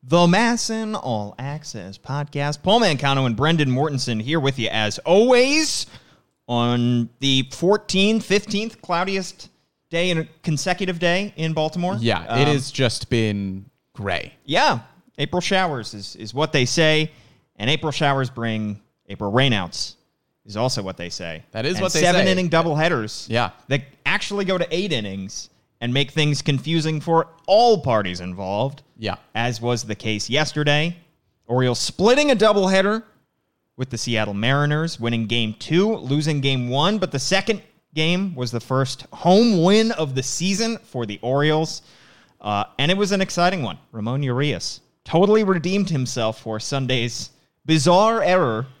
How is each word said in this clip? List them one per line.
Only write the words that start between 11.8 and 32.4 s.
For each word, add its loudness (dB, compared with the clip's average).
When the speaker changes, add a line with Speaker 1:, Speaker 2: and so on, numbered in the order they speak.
Speaker 2:
Yeah, 0
it 0
Speaker 1:
Um, 2
Speaker 2:
has -4
just -2
been -2
gray. -6
Speaker 1:
Yeah, 2
April -2
showers -2
is, -14
is -14
what -2
they 4
say, 2
and -4
April -2
showers 0
bring -4
April -4
rainouts 0
is -14
also -2
what -8
they -10
say. -12
Speaker 2:
That -6
is -4
Speaker 1:
And -4
Speaker 2:
what -2
they 0
Speaker 1:
seven 4
Speaker 2:
say. 2
Speaker 1:
inning 0
doubleheaders 0
Speaker 2:
Yeah. 0
Speaker 1:
that -2
actually -2
go -2
to -2
eight -2
innings -8
and -4
make -2
things 0
confusing -2
for 2
all 6
parties 0
involved. -6
Speaker 2:
Yeah. -6
Speaker 1:
As -2
was -2
the -6
case -4
yesterday. 0
Orioles 0
splitting 2
a 6
doubleheader 2